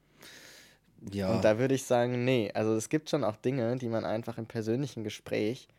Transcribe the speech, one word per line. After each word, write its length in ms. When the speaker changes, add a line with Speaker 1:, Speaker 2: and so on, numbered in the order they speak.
Speaker 1:
Ja. 200
Speaker 2:
Und 120
da 140
würde 160
ich 100
sagen, 400
nee, 300
also 200
es 140
gibt 220
schon 140
auch 120
Dinge, 400
die 120
man 160
einfach 340
im 80
persönlichen 580
Gespräch, 640